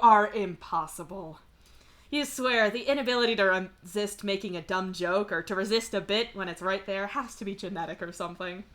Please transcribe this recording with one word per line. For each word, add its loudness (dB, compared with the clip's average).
are 10
impossible. -6
You 0
swear 2
the -2
inability 2
to 2
resist -4
making -2
a -6
dumb -2
joke 0
or 0
to -6
resist 0
a 0
bit 0
when -6
it's -8
right -2
there -4
has -6
to -12
be -6
genetic -8
or -8
something. -8